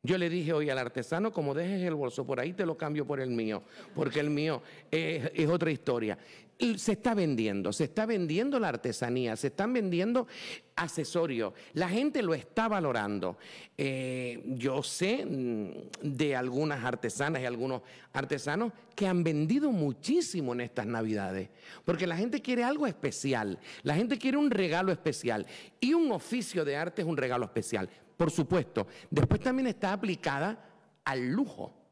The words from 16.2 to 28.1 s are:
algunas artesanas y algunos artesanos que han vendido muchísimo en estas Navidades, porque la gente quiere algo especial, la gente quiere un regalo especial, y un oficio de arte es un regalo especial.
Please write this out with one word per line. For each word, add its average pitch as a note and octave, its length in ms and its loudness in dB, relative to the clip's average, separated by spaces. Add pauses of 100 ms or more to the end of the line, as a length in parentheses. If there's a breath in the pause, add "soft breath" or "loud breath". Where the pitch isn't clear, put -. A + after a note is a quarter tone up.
algunas B2+ 480 -2
artesanas B2+ 560 -2
y B2+ 60 -4
algunos B2 340 -2 (320 loud breath)
artesanos D3+ 600 -2 (220 loud breath)
que G3 120 0
han F3+ 180 4
vendido E3 480 2
muchísimo E3 800 0
en A#2+ 80 -2
estas A#2 260 -4
Navidades, G#2 640 -2 (360 loud breath)
porque E3+ 220 0
la E3 100 -2
gente A3+ 260 -2
quiere A#3+ 200 0
algo C#4+ 240 0
especial, B2 720 -2 (240 loud breath)
la D3 120 2
gente A3 240 2
quiere C4 180 2
un D4 140 4
regalo F#3 420 4
especial, A#2 540 0 (340 loud breath)
y C4 140 4
un D#4+ 180 4
oficio F#3 500 -2
de C#3+ 140 0
arte E3+ 240 -2
es D#3+ 80 0
un D#3+ 80 0
regalo B2 300 2
especial. G2+ 420 -2 (300 loud breath)